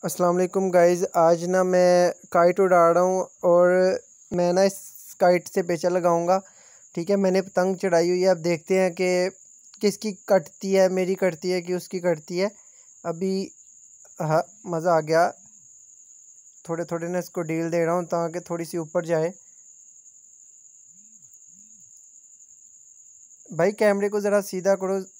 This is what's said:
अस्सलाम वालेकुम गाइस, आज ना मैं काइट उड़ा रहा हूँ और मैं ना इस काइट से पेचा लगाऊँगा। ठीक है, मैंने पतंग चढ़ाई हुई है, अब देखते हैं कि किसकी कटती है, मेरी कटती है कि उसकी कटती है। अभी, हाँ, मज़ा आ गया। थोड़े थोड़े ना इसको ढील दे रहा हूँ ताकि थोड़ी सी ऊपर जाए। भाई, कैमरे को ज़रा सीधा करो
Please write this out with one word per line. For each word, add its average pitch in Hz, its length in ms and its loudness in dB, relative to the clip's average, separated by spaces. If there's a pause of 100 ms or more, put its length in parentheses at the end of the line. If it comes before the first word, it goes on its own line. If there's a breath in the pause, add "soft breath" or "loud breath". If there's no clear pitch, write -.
अस्सलाम 175 300 0
वालेकुम 185 360 -2
गाइस, 175 320 4 (140)
आज 170 280 4
ना 185 200 0
मैं 180 480 4 (200)
काइट 175 280 2
उड़ा 175 300 4
रहा 170 120 2
हूँ 185 200 0 (220)
और 180 540 4 (340)
मैं 175 200 0
ना 185 100 2
इस 196 140 0 (440)
काइट 180 280 2
से 190 140 -4
पेचा 175 260 -2
लगाऊँगा। 175 520 0 (540 loud breath)
ठीक 170 160 -8
है, 202 60 2
मैंने 190 260 0
पतंग 185 340 -2
चढ़ाई 170 320 0
हुई 180 120 0
है, 185 80 2
अब 175 140 0
देखते 175 360 -2
हैं 185 140 0
कि 180 380 -2 (500)
किसकी 202 320 -2 (160)
कटती 190 440 -2
है, 190 160 4
मेरी 185 260 -2
कटती 180 360 -4
है 180 120 -2
कि 180 120 -6
उसकी 180 260 -8
कटती 175 380 -4
है। 202 120 -2 (540 loud breath)
अभी, 190 460 -6 (680)
हाँ, 156 220 0 (240)
मज़ा 170 300 0
आ 160 40 2
गया। 160 280 0 (1400)
थोड़े 165 160 -6
थोड़े 170 240 -8
ना 180 100 -4
इसको 175 240 -8
ढील 160 280 -4
दे 170 140 0
रहा 165 100 0
हूँ 180 120 -2
ताकि 170 340 -4
थोड़ी 170 240 -8
सी 170 140 -8
ऊपर 165 280 -6
जाए। 165 260 -2 (4000 loud breath)
भाई, 180 220 2
कैमरे 208 360 2
को 208 120 -2
ज़रा 202 220 0
सीधा 196 320 -2
करो 190 260 -4 (200)